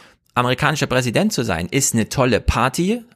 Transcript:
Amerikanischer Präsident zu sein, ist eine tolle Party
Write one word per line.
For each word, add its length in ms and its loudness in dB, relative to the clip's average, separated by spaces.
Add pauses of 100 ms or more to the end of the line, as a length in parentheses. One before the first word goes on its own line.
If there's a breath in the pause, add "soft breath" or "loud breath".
(340 soft breath)
Amerikanischer 540 0
Präsident 440 0
zu 120 -2
sein, 260 -4
ist 240 0
eine 160 0
tolle 320 2
Party 600 0 (120)